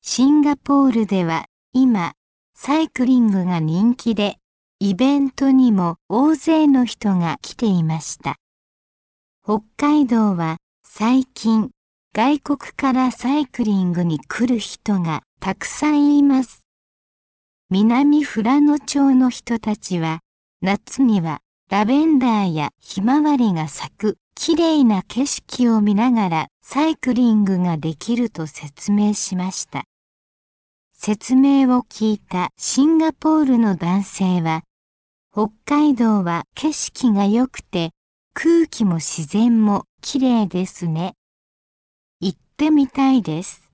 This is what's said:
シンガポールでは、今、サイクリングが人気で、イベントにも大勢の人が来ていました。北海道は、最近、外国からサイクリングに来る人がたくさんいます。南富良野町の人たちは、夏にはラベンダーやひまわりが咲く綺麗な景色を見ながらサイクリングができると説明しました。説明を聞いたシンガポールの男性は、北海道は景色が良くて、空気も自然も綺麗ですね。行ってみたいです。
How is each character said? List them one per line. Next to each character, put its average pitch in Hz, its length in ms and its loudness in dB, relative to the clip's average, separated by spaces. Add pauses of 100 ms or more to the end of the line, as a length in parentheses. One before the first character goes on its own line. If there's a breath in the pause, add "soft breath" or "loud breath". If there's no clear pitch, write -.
シ 262 300 0
ン 302 100 4
ガ 285 160 2
ポ 277 280 0
ー 262 60 4
ル 220 160 0
で 185 180 0
は、 165 220 -4 (260)
今、 240 400 2 (420)
サ 302 260 -2
イ 320 80 -2
ク - 160 -4
リ 254 160 4
ン 220 100 4
グ 190 140 0
が 175 160 -2
人 180 340 0
気 233 200 -4
で、 202 240 -4 (420)
イ 196 140 0
ベ 262 240 2
ン 277 120 0
ト 269 200 0
に 262 200 6
も 175 260 0 (120)
大 277 260 2
勢 311 320 2
の 262 180 4
人 202 320 -2
が 170 260 -2
来 - 120 -18
て 240 120 -4
い 180 180 0
ま 160 160 -4
し - 180 -14
た。 139 180 -8 (1080)
北 208 180 -2 (140)
海 294 300 2
道 220 300 0
は、 165 200 -4 (280)
最 254 420 0
近、 220 440 -2 (440)
外 277 260 0
国 285 180 -4 (160)
か 269 180 -2
ら 254 180 0
サ 262 260 -4
イ 302 100 0
ク - 180 -6
リ 196 200 0
ン 175 80 0
グ 175 120 -2
に 160 140 -2
来 - 280 -4
る 240 120 0
人 - 420 -4
が 165 220 -4 (180)
た 196 140 -6
く - 120 -12
さ - 240 -2
ん 294 260 4
い 285 60 4
ま 262 220 2
す。 - 160 -16 (1080)
南 262 560 2
富 220 240 -4
良 285 140 4
野 294 160 2
町 277 360 0
の 254 140 4
人 240 300 -6
た 214 180 -4
ち 180 240 -6
は、 160 200 -4 (420)
夏 202 400 -4
に 220 180 2
は 160 200 -6 (300)
ラ 202 140 0
ベ 285 220 2
ン 311 120 4
ダ 226 260 2
ー 170 100 -2
や 151 160 -4 (100)
ひ - 220 -10
ま 262 180 2
わ 294 160 2
り 233 160 2
が 156 160 -2
咲 - 260 -14
く - 220 -4 (180)
綺 330 220 -2
麗 320 280 2
な 208 220 2
景 269 200 -4
色 - 420 -4
を 220 120 2
見 208 140 2
な 240 160 2
が 220 180 0
ら 160 180 -2 (160)
サ 302 260 -2
イ 320 80 -2
ク - 160 -4
リ 233 200 2
ン 214 120 2
グ 190 160 0
が 175 160 0
で 156 180 -6
き 226 220 -4
る 233 140 -2
と 156 160 -10
説 - 440 -12
明 208 220 2
し - 240 -6
ま 180 140 -4
し - 160 -12
た。 - 180 -12 (1080)
説 214 420 -4
明 269 400 4
を 247 60 0
聞 214 300 -4
い 208 60 -2
た - 380 -6
シ - 280 -2
ン 320 140 4
ガ 320 140 2
ポ 311 280 0
ー 302 40 2
ル 262 140 2
の 208 180 2
男 180 260 -2
性 185 400 -2
は、 160 200 -4 (680)
北 214 180 -2 (140)
海 294 300 2
道 214 300 0
は 170 200 -4 (120)
景 302 160 -4
色 - 400 -2
が 202 140 2
良 233 200 2
く - 160 -16
て、 165 280 -6 (440)
空 330 320 2
気 - 180 -6
も 175 120 0
自 160 280 -8
然 220 400 2
も 202 200 0 (160)
綺 - 200 -4
麗 233 260 2
で 185 200 -4
す - 220 -8
ね。 165 260 -6 (1080)
行 185 140 -4
っ - 40 -18 (180)
て 302 140 0
み 285 180 4
た 269 240 2
い 254 100 4
で 160 200 -6
す。 - 320 -18